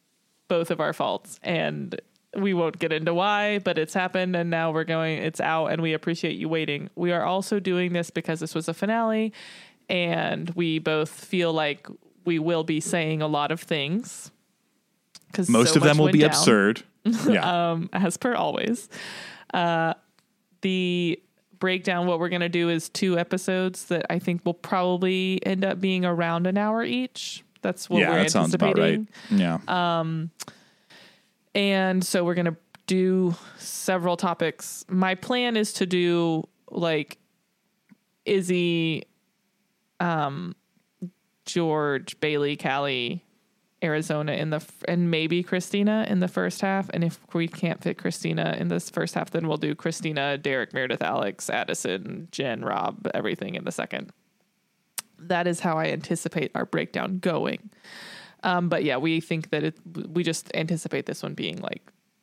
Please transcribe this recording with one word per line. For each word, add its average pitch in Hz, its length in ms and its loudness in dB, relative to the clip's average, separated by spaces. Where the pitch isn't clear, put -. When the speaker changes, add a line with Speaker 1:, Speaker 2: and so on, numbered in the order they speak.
Speaker 1:
both 170 220 2
of 160 100 0
our 151 140 0
faults, - 480 -4
and 156 580 -2
we 196 200 0
won't 170 240 0
get 165 140 0
into 160 220 0
why, 208 460 2
but 175 180 0
it's 160 160 -2
happened, 185 420 0
and 170 140 0
now 165 200 0
we're 160 140 0
going, 160 340 0
it's 160 220 -4
out, 160 280 2
and 160 140 0
we 160 120 0
appreciate 165 420 -2
you 160 120 -6
waiting. 156 460 -2
We 175 180 0
are 170 120 2
also 190 360 0
doing 180 340 0
this 170 160 -2
because 165 300 -4
this 165 140 -6
was 165 140 -2
a 165 60 -4
finale, 220 580 0
and 165 640 0
we 170 280 0
both 156 300 0
feel 170 460 0
like 147 320 -2
we 170 120 2
will 160 260 2
be 151 160 0
saying 160 420 0
a 151 40 2
lot 147 240 0
of 165 120 -2
things, 160 680 -4
'cause 180 160 0
Speaker 2:
Most 175 240 6
Speaker 1:
so - 60 2
Speaker 2:
of 135 60 2
them 151 120 8
Speaker 1:
much - 20 6
Speaker 2:
will 151 80 6
Speaker 1:
went 147 60 4
Speaker 2:
be 156 60 6
Speaker 1:
down. 151 120 8
Speaker 2:
absurd. 107 520 4
Speaker 1:
<laughs> 226 220 2
Speaker 2:
Yeah. 175 440 4
Speaker 1:
Um, 165 240 -2
as 185 240 0
per 247 160 0
always. - 540 0
Uh, 165 400 2
the 180 580 0
breakdown, 185 480 0
what 175 120 2
we're 175 100 0
gonna 175 220 0
do 170 180 2
is 165 220 0
two 185 280 2
episodes 185 680 -2
that 170 240 0
I 170 80 0
think 175 260 -2
will 175 100 2
probably 185 920 0
end 190 180 0
up 190 160 -2
being 185 240 2
around 170 420 2
an 185 120 2
hour 214 260 2
each. - 580 -6
That's - 260 -4
what 180 120 4
Speaker 2:
Yeah, 90 100 6
Speaker 1:
we're 80 140 4
Speaker 2:
that - 60 4
sounds 87 240 4
about 80 220 4
right. 82 180 6
Speaker 1:
anticipating. - 440 0
Speaker 2:
Yeah. 175 320 2
Speaker 1:
Um, 160 300 -4
and 190 500 2
so 180 200 2
we're 175 100 2
gonna 170 220 0
do 185 480 4
several 180 580 0
topics. - 720 -2
My 185 260 2
plan 247 420 0
is 214 180 0
to 190 120 0
do, 170 580 2
like, 160 480 -2
Izzy, 175 800 2
um, 165 540 -2
George, 151 760 0
Bailey, 147 360 0
Callie, 139 680 -2
Arizona 151 500 0
in 156 180 -2
the 151 60 0
f-, - 320 -10
and 175 220 2
maybe 160 320 2
Christina 202 680 0
in 190 120 2
the 180 80 2
first 180 320 -2
half. 196 320 0
And 170 120 0
if 165 160 -2
we 165 120 2
can't - 360 -4
fit 175 160 -2
Christina 160 600 -2
in 170 100 -2
this 175 220 -2
first 170 240 -4
half, 160 160 -4
then 165 160 -2
we'll 156 120 0
do 151 160 -2
Christina, 151 640 -4
Derek, 135 360 -2
Meredith, 135 280 -2
Alex, 101 460 -2
Addison, 107 840 -4
Jen, 123 320 -4
Rob, - 500 -4
everything - 400 -4
in - 100 -8
the - 80 -6
second. - 400 -8
That 175 280 -2
is 175 140 0
how 165 180 0
I 160 80 0
anticipate 160 680 -4
our - 120 -2
breakdown 160 520 -4
going. 180 520 -4
Um, 180 260 2
but 165 160 0
yeah, 135 120 2
we 160 240 0
think 160 300 -4
that 151 120 0
it, 156 140 -4
we 170 140 0
just 165 320 -2
anticipate 160 520 -2
this - 160 -6
one - 120 -8
being, - 240 -6
like, - 340 -10